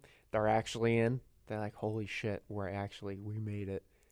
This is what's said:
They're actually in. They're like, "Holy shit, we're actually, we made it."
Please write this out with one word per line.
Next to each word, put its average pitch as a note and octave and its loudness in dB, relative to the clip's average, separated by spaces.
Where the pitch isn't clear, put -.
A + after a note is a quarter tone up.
They're G#2+ 4
actually A2+ 4
in. A#2 4
They're G#2+ -6
like, G#2 -4
"Holy G#2+ -2
shit, - -4
we're G2+ -4
actually, G2+ -6
we G#2+ -6
made G#2 -4
it." G2 -4